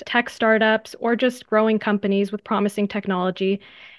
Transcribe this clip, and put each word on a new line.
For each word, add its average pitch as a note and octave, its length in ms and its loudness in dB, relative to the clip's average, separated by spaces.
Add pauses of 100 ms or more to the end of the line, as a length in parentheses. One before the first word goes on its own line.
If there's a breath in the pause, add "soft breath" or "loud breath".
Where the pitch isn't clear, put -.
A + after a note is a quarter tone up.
tech A#3+ 240 0
startups A3 720 0
or A#3 160 0
just B3 320 -2
growing A3 320 2
companies G3+ 520 0
with G#3 120 -8
promising G3+ 440 0
technology. F#3+ 720 -2 (400 loud breath)